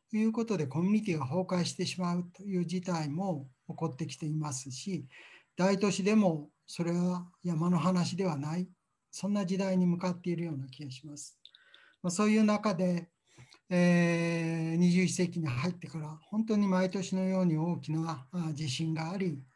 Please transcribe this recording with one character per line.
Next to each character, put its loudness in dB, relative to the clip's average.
と -2
い 4
う 4
こ -2
と 0
で、 0
コ -2
ミ 4
ュ 4
ニ 4
テ 0
ィ 0
が -4
崩 0
壊 0
し -4
て -4
し -6
ま 0
う -2
と -18
い -2
う 0
事 -2
態 -2
も -4
起 -12
こ -4
っ -8
て -6
き -12
て -8
い -2
ま -4
す -10
し、 -8
大 2
都 2
市 -4
で 4
も 4
そ -6
れ 0
は 0
山 0
の 4
話 0
で -2
は 0
な -4
い、 -4
そ -6
ん 0
な 0
時 0
代 2
に 4
向 2
か -2
っ -6
て -4
い -2
る -2
よ -6
う -6
な -8
気 -14
が -10
し -14
ま -14
す。 -18
ま -2
あ、 0
そ 2
う 6
い 6
う 6
中 2
で、 0
え 2
ー、 0
二 6
十 4
一 2
世 0
紀 -6
に -2
入 -2
っ -4
て -14
か -10
ら、 -10
本 -2
当 0
に 4
毎 2
年 -4
の 0
よ 2
う 4
に 4
大 0
き -6
な、 -4
あ、 -4
地 -4
震 -2
が -4
あ -4
り、 -2